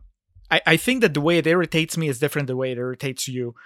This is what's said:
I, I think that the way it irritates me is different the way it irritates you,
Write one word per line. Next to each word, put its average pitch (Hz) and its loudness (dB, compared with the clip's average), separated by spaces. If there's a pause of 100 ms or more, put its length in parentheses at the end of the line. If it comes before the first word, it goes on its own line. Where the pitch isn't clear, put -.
(480)
I, 156 4
I 160 6
think 254 0
that 196 4
the 147 0
way 165 4
it 156 0
irritates 165 0
me 160 -2
is 127 -4
different 147 -2
the 127 -4
way 131 -2
it 120 -6
irritates 127 -6
you, 123 -6